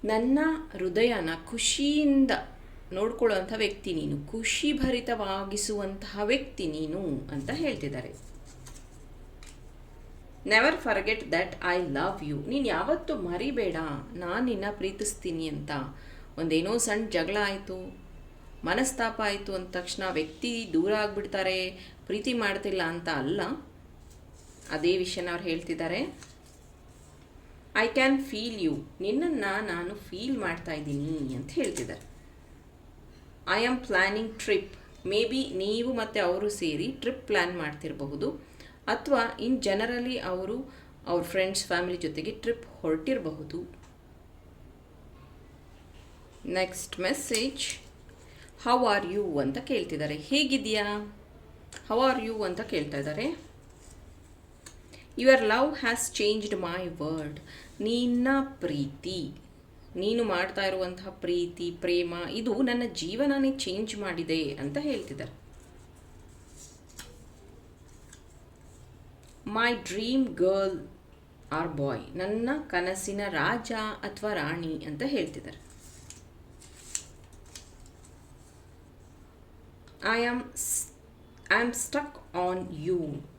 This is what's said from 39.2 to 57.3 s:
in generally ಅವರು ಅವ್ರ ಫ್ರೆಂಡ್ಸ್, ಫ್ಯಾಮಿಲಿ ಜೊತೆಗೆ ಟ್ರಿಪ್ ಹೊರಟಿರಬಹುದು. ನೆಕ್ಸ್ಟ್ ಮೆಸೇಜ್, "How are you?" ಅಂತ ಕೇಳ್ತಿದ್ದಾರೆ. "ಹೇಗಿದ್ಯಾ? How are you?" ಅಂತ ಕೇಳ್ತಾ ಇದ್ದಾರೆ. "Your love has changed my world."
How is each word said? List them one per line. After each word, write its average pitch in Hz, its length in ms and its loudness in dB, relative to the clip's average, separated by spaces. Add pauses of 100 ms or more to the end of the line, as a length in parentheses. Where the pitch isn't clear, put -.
in 240 200 2
generally 240 600 0
ಅವರು 190 560 -4 (320)
ಅವ್ರ 170 160 2
ಫ್ರೆಂಡ್ಸ್, 190 440 0
ಫ್ಯಾಮಿಲಿ 180 300 0
ಜೊತೆಗೆ 156 340 -2
ಟ್ರಿಪ್ - 360 -4
ಹೊರಟಿರಬಹುದು. 160 1120 -2 (2750)
ನೆಕ್ಸ್ಟ್ 185 540 -2
ಮೆಸೇಜ್, 247 800 -2 (880)
"How 240 300 6
are 180 180 -2
you?" 175 240 2
ಅಂತ 139 180 2
ಕೇಳ್ತಿದ್ದಾರೆ. 156 580 0
"ಹೇಗಿದ್ಯಾ? 214 1000 2 (720)
How 254 260 4
are 226 160 -2
you?" 214 140 -2
ಅಂತ 180 160 -2
ಕೇಳ್ತಾ 147 380 -2
ಇದ್ದಾರೆ. 185 520 -4 (1700)
"Your 262 200 10
love 240 340 6
has 240 480 0
changed 208 420 2
my 170 360 -4
world." 151 420 -4 (400)